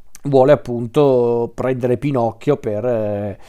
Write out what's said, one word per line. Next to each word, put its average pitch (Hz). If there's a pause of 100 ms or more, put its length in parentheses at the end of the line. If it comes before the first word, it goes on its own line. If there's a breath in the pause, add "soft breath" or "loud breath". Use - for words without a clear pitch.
(240)
vuole, 139
appunto, 120
prendere 123
Pinocchio 131
per, 107
eh, 104 (100)